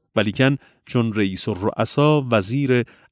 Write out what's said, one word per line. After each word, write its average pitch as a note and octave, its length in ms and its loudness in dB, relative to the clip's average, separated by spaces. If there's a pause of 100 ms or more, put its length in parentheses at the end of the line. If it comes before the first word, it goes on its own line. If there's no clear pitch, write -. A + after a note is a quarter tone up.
(160)
ولیکن A2 400 0 (300)
چون A#2 260 -2
رئیس G2 360 -2
الرؤسا B2+ 800 0
وزیر A#2+ 540 0 (260)